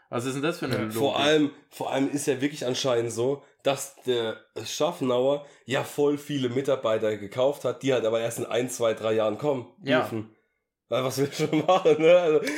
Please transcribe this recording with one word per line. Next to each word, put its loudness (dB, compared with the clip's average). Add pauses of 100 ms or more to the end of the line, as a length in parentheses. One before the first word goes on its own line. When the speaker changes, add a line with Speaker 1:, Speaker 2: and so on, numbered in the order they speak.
(100)
Speaker 1:
Was -4
ist -4
denn -4
das -2
für -6
eine -2
Speaker 2:
Ja. -2
Speaker 1:
Logik? -6
Speaker 3:
Vor 0
allem, 4 (200)
vor -8
allem 0
ist -4
ja 0
wirklich -2
anscheinend 0
so, -2 (200)
dass -2
der -2 (280)
Schaffenauer 0 (180)
ja -2
voll 0
viele -4
Mitarbeiter 0
gekauft -2
hat, -4
die 0
halt 0
aber 0
erst -4
in -6
ein, -2
zwei, 0
drei -2
Jahren 0
kommen -4
Speaker 1:
Ja. 2
Speaker 3:
dürfen. -6 (540)
Weil 0
was -4
willst -2
du 0
schon 0
machen, 4
ne? 8
Also, 2 (180)